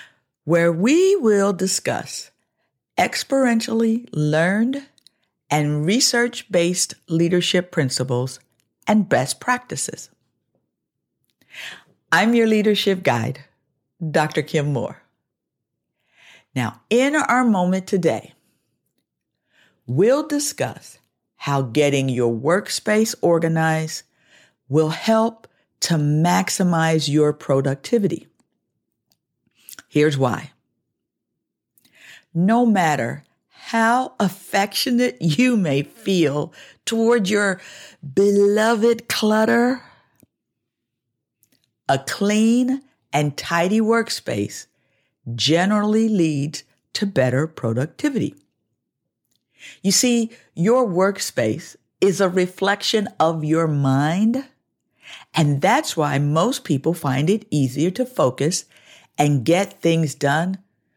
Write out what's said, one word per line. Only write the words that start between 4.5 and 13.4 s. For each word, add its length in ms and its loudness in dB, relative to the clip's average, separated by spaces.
and 380 -2
research-based 1080 -2
leadership 640 0
principles 680 -4
and 240 2
best 300 0
practices. 720 -8
I'm 240 4
your 140 4
leadership 560 2
guide, 400 -2